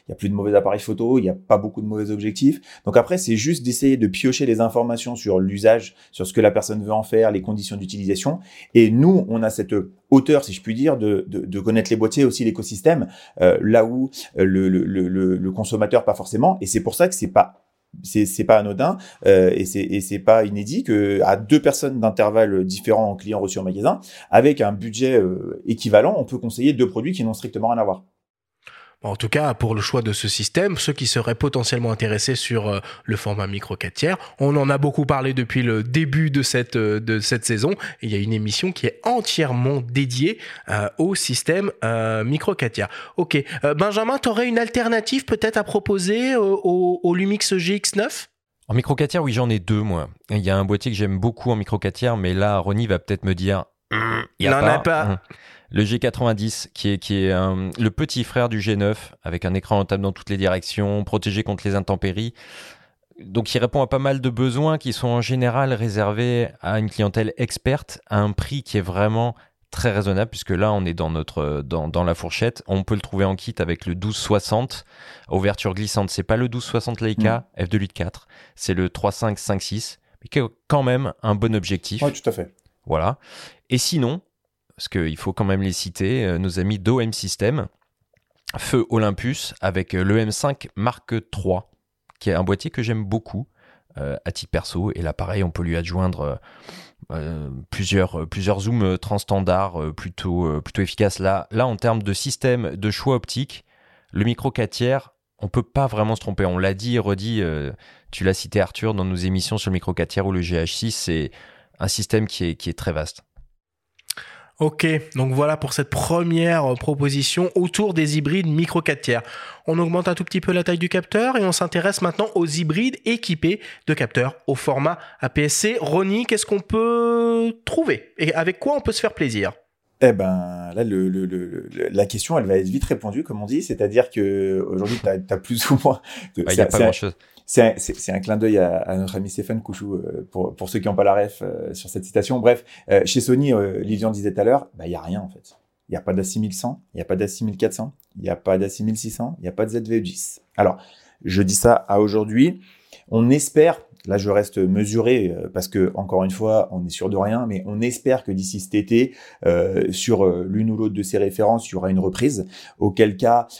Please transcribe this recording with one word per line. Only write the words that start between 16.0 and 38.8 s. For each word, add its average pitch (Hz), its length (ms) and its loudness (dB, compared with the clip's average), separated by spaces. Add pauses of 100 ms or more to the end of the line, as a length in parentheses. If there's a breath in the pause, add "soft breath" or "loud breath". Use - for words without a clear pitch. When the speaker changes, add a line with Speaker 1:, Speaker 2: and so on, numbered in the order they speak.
Speaker 1:
pas 104 80 2
forcément. 127 480 2
Et 196 40 -4
c'est - 160 0
pour - 140 -4
ça 180 140 4
que 185 40 -4
c'est - 200 -4
pas, - 260 4 (420)
c'est, 107 240 2
c'est 101 180 -4
pas 110 140 6
anodin, 107 400 0 (300 loud breath)
euh, 92 260 8
et 95 120 0
c'est, 98 160 -4
et 98 200 -2
c'est 101 160 -6
pas 110 280 6
inédit 104 380 -4
que 101 400 2
à 98 120 6
deux 110 260 4
personnes 139 380 0
d'intervalle 107 680 4
différents 104 460 0
en 95 40 -6
clients 101 240 -6
reçus 98 200 -4
en 95 40 -6
magasin, 101 360 0 (320 loud breath)
avec 131 300 6
un 104 100 2
budget, 113 480 0
euh, 92 480 -2
équivalent, 113 500 4
on 139 60 -2
peut 127 160 -6
conseiller 123 340 0
deux 120 160 2
produits 117 220 -4
qui 185 120 -4
n'ont 113 120 -2
strictement 110 340 -4
rien 117 80 0
à 113 60 2
voir. 95 200 0 (1040 loud breath)
Speaker 2:
En 101 120 -4
tout 117 100 -6
cas, 147 260 0
pour 110 220 0
le 104 60 0
choix 123 200 0
de 110 120 -2
ce 101 160 -4
système, 175 480 0
ceux - 160 -2
qui 131 140 -4
seraient 117 280 0
potentiellement 120 560 -2
intéressés 110 440 -2
sur, 110 340 -2
euh, 98 100 -2 (240 loud breath)
le 107 140 -2
format 101 300 -4
micro 98 280 -8
quatre - 200 -10
tiers, 180 220 0 (220 loud breath)
on 143 160 4
en 139 140 4
a 139 80 2
beaucoup 143 280 0
parlé 135 280 0
depuis 127 280 0
le 113 220 0
début 151 480 0
de 139 100 2
cette, 123 360 -2
euh, 107 240 0
de 110 180 0
cette 117 240 -2
saison. 117 280 0 (300 loud breath)
Et - 20 -8
il 113 80 -4
y 104 40 0
a - 20 0
une 101 140 -2
émission 107 400 -2
qui - 140 -6